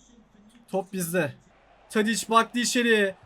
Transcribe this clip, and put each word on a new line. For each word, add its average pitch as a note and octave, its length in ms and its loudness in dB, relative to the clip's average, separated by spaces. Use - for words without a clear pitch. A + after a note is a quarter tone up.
Top F#3+ 220 -6
bizde. E3+ 420 -4
Tadic G#3+ 400 -2
baktı A3+ 280 2
içeriye. A3+ 560 2